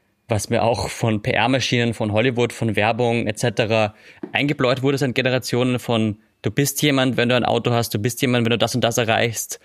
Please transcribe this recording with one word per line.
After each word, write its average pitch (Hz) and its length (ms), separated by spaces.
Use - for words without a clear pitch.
was 104 240
mir 107 140
auch 113 240
von 110 340
P-R-Maschinen, 120 720
von 107 180
Hollywood, 117 400
von 113 220
Werbung 117 540
et 110 100
cetera 110 560
eingebläut 131 500
wurde 139 160
seit 127 160
Generationen 123 640
von, 110 380
du - 80
bist - 320
jemand, 135 340
wenn 120 120
du 123 80
ein 117 80
Auto 120 260
hast, 117 240
du 110 60
bist 120 220
jemand, 123 220
wenn 113 60
du 117 80
das 117 160
und 120 60
das 117 180
erreichst, 113 680